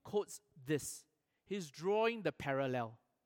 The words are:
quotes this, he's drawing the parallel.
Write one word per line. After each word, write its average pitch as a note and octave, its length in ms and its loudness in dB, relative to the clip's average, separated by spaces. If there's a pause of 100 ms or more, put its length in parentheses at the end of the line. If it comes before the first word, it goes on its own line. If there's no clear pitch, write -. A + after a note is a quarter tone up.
quotes - 380 -2 (240)
this, - 400 -2 (400)
he's F#3 240 -4
drawing G#3+ 520 2
the D#3+ 100 2
parallel. B2+ 680 0 (260)